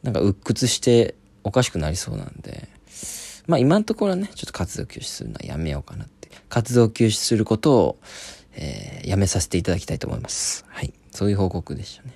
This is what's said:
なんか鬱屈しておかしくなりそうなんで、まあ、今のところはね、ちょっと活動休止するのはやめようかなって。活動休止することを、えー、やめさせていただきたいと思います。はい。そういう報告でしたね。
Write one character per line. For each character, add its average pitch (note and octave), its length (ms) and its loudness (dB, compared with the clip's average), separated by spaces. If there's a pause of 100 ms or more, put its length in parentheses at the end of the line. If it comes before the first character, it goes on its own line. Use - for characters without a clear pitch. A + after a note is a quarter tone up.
な B2 80 -2
ん - 20 -2
か - 60 2
鬱 G2+ 200 2
屈 - 280 0
し - 120 0
て A#2 360 6 (280)
お G2+ 80 -4
か B2+ 120 4
し - 60 0
く - 80 -6
な D2+ 120 0
り F2 60 -2
そ - 180 -6
う - 40 -8
な - 60 -10
ん - 180 -16
で、 - 280 -16 (760)
ま E3 80 4
あ、 B2+ 40 4
今 D3+ 200 6
の G#3+ 60 0
と A3+ 100 -4
こ G#3 100 0
ろ G3 60 2
は F3+ 40 0
ね、 G3 200 -4
ち - 60 -12
ょ - 20 -10
っ - 20 -10
と - 80 -14
活 - 240 -6
動 - 80 -6
休 - 140 -16
止 - 40 -12
す - 200 -10
る A1 60 -8
の A1 60 -10
は - 100 -14
や D2 120 -8
め D#2+ 140 -2
よ D2 80 -4
う - 40 -10
か - 120 -16
な G#2 100 -10
っ - 20 -20
て。 - 220 -20 (200)
活 A#2+ 260 0
動 A#2 140 8
休 A2+ 180 4
止 G#2+ 40 4
す - 240 0
る G#2+ 100 2
こ A2 120 2
と C3+ 200 6
を、 D#2 220 4 (560)
え A1+ 480 -12
ー、 - 60 -8
や F#2+ 80 2
め F#2+ 100 4
さ F2+ 140 2
せ - 80 -4
て F2+ 80 0
い E2+ 60 0
た - 80 0
だ E2+ 80 2
き - 60 -10
た - 80 -4
い - 60 -4
と - 80 -6
思 - 100 -4
い - 20 -6
ま - 100 -10
す。 - 400 -6
は - 120 -12
い。 - 120 -8 (180)
そ - 140 -2
う G#2 40 4
い G2+ 40 4
う G2 40 2
報 F#2+ 120 2
告 E2+ 260 -6
で - 80 -10
し - 140 -16
た - 60 -20
ね。 B2 120 -16